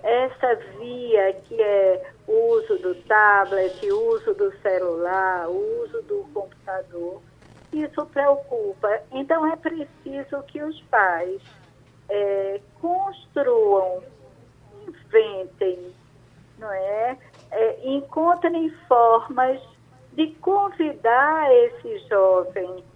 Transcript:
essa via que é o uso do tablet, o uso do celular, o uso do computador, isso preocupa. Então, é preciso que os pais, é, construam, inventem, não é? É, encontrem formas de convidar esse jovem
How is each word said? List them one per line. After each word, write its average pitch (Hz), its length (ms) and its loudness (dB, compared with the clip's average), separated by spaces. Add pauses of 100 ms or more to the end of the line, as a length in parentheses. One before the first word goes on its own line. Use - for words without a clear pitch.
essa 247 520 0 (220)
via 233 540 0 (140)
que 226 160 -4
é 196 500 2 (160)
o 226 280 4
uso 220 220 0
do 180 260 -4
tablet, 196 880 2
o 226 260 0
uso 220 180 -4
do 196 260 -2
celular, 180 920 -2
o 440 340 -4
uso 453 200 -8
do 403 300 -6
computador, 185 880 -10 (500)
isso 302 360 -6
preocupa. 240 920 0 (100)
Então, 285 340 -2
é 320 100 0
preciso 285 920 -10
que 302 140 -14
os 302 220 -10
pais, 185 580 0 (680)
é, 196 500 -4 (220)
construam, 226 1200 0 (840)
inventem, 190 1040 -4 (680)
não 214 120 -12
é? 208 460 -4 (340)
É, 220 320 0
encontrem 330 880 0 (180)
formas 247 720 4 (540)
de 311 220 0
convidar 311 1160 0
esse 240 460 4 (120)
jovem 185 720 0 (120)